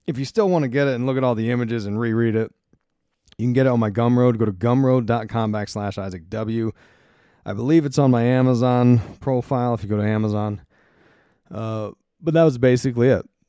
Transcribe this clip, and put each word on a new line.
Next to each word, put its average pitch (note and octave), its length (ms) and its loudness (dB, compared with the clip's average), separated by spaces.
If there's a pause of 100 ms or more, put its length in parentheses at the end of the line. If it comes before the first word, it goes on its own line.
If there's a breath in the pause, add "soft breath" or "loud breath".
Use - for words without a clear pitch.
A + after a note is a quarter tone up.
If B2+ 120 -6
you C3+ 80 -6
still G3+ 240 -4
want E3+ 140 0
to C3+ 40 -2
get C#3 220 0
it B2+ 60 -2
and A#2+ 100 -4
look C3 100 -2
at C3 80 -2
all B2 120 0
the A2+ 160 -2
images A#2 340 -4
and G2+ 120 -6
reread A2+ 380 0
it, A2 160 -2 (840)
you A#2 80 -4
can B2 80 0
get C3 120 4
it C3 40 4
on A#2+ 100 2
my A2 100 2
Gumroad. A#2+ 480 2
Go A2 80 0
to G#2+ 60 0
gumroad B2 540 0
dot A2 240 -4
com A2 240 -2
backslash G#2 440 -6
Isaac F#2 320 -10
W. A2+ 440 -4 (720 soft breath)
I G2 80 -8
believe C#3+ 320 2
it's C3+ 120 -6
on C#3 140 4
my A#2 120 4
Amazon B2 760 4 (200)
profile B2 540 -2
if A2 100 -6
you G2+ 60 -8
go G#2 80 -2
to G#2 60 0
Amazon. G#2+ 580 -2 (880 soft breath)
Uh, A2 420 -8 (280)
but D#3+ 140 -4
that E3 100 6
was C#3+ 140 4
basically B2 520 2
it, A2+ 180 0 (220)